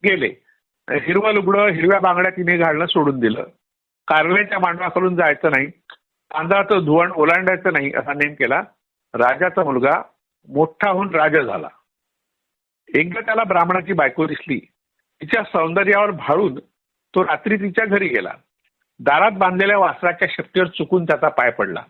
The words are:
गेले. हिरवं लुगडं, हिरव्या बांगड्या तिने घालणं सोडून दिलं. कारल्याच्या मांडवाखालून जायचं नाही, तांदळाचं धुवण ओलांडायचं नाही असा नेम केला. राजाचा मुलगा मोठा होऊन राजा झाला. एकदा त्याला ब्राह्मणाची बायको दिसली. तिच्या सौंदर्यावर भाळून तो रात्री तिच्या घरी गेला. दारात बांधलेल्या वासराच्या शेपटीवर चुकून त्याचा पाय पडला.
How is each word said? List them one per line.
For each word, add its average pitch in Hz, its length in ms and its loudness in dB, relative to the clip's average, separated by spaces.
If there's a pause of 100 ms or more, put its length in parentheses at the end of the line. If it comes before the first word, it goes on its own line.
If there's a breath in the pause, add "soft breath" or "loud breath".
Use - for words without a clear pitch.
गेले. 175 220 2 (600)
हिरवं 185 440 0
लुगडं, 202 340 2
हिरव्या 185 320 2
बांगड्या 185 320 2
तिने 180 260 -2
घालणं 165 280 0
सोडून 147 340 0
दिलं. 113 240 0 (640)
कारल्याच्या 185 520 0
मांडवाखालून 180 560 -2
जायचं 160 360 2
नाही, 135 160 0 (680)
तांदळाचं 190 520 0
धुवण 170 260 2
ओलांडायचं 180 640 0
नाही 139 220 -2
असा 143 180 -4
नेम 147 200 -2
केला. 139 260 0 (560)
राजाचा 147 480 0
मुलगा 139 380 0 (480)
मोठा 160 420 0
होऊन 185 240 -2
राजा 156 260 2
झाला. 123 260 -6 (1300)
एकदा 175 240 -2
त्याला 220 240 -2
ब्राह्मणाची 185 500 0
बायको 156 320 0
दिसली. 147 340 -6 (600)
तिच्या 214 220 -2
सौंदर्यावर 196 680 0
भाळून 156 440 -2 (600)
तो 185 80 2
रात्री 165 320 -2
तिच्या 202 300 -2
घरी 196 220 0
गेला. 107 240 -4 (680)
दारात 151 320 4
बांधलेल्या 190 460 2
वासराच्या 175 540 0
शेपटीवर 180 360 -2
चुकून 175 360 -2
त्याचा 156 260 2
पाय 123 220 2
पडला. 98 380 -4